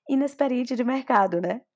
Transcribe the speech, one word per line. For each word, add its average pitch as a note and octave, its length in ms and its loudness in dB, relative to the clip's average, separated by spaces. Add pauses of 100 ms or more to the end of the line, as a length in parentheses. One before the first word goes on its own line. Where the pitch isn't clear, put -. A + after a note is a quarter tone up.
inexperiente C4+ 680 0
de A#3+ 80 -2
mercado, A#3 560 2
né? F#3+ 220 -4 (140)